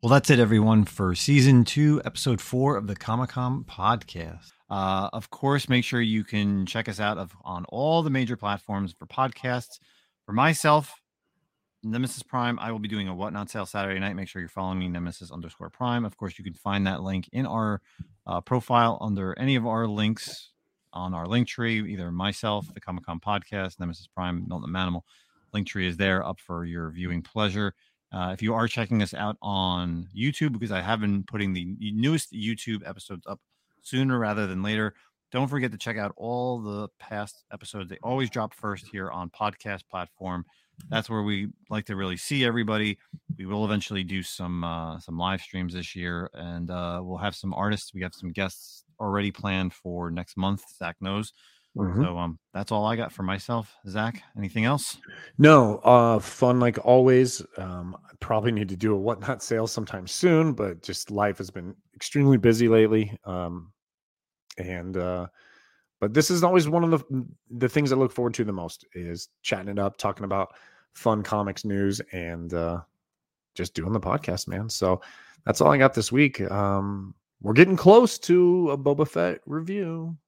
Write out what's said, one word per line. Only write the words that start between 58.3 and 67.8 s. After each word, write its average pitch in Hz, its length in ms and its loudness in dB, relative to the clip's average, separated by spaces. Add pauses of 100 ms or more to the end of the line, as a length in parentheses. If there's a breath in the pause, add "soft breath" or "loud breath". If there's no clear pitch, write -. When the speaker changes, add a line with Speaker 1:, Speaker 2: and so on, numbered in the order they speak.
Speaker 2:
need 104 180 -2
to 92 80 -8
do 107 160 2
a 101 40 2
Whatnot 107 460 -4
sale 113 240 -2
sometime 101 400 -8
soon, 160 460 4
but 98 280 -4
just - 300 -10
life 101 260 0
has 95 140 -10
been 90 240 -12 (200)
extremely 139 420 4
busy 113 300 6
lately. 110 580 6
Um, 90 460 -8 (840)
and, 90 400 -8
uh, 90 300 -4 (720 soft breath)
but 107 160 0
this 156 160 4
is 175 120 2
always 175 240 6
one 170 160 2
of 165 60 2
the, 135 360 0 (260)
the 120 180 0
things 147 220 2